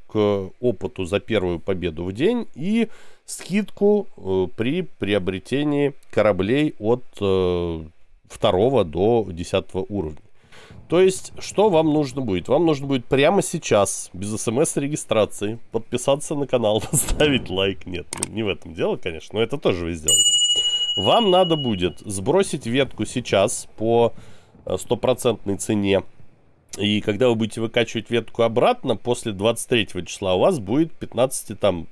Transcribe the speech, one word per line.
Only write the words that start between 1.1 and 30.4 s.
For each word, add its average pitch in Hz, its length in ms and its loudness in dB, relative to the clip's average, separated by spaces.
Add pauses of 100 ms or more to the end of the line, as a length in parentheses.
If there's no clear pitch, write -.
первую 90 400 2
победу 87 440 -4
в 95 80 -4
день 208 440 0
и 208 320 0 (380)
скидку, 202 920 0
э, 95 400 0
при 139 260 0
приобретении 139 1120 0 (160)
кораблей 107 720 2
от, 117 240 2 (160)
э, 90 640 0 (440)
второго 107 560 2
до 95 460 2
десятого 92 580 -4
уровня. 85 300 -6 (680)
То 170 120 4
есть, 190 380 2
что 208 320 2
вам 160 220 4
нужно 139 300 0
будет? 92 260 -2
Вам 151 180 4
нужно 143 220 0
будет 135 160 0
прямо 156 380 4
сейчас, - 720 0
без 101 220 -6
С 107 140 -4
М 113 100 0
С 160 180 0
регистрации, 117 840 0 (100)
подписаться 139 640 -2
на 143 140 -2
канал, 110 380 2
<laughs> - 40 -10
поставить 147 580 2
лайк. 95 380 0
Нет, 87 220 -8 (200)
не 98 140 -4
в 104 60 0
этом 82 260 -6
дело, 156 220 -2
конечно, 85 420 -6
но 117 60 2
это 139 140 -4
тоже 92 260 0
вы 85 80 -4
сделаете. - 380 2 (640)
Вам 196 340 2
надо 180 240 4
будет 104 460 -2
сбросить 131 640 -2
ветку 120 380 -2
сейчас 107 720 0
по, 117 360 2 (540)
э, 92 100 -2
стопроцентной 113 800 -2
цене. 101 460 0 (760)
И 104 220 2
когда 104 280 0
вы 120 60 4
будете 110 260 -4
выкачивать 113 500 -2
ветку 117 320 -2
обратно, 123 540 2
после 120 360 -4
двадцать 107 360 0
третьего 95 380 0
числа 92 300 0
у - 20 2
вас 151 220 4